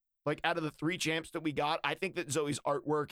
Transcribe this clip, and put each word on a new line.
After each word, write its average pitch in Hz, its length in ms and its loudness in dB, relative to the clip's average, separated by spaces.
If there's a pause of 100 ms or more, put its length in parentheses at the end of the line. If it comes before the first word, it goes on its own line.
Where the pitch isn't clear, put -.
(260)
Like, 147 180 0
out 170 140 2
of 165 60 -2
the 151 80 -2
three 160 260 0
champs 160 340 0
that 170 100 -4
we 160 100 0
got, 147 320 0
I 143 100 2
think 185 220 -4
that 151 160 -2
Zoe's 143 300 2
artwork 143 500 0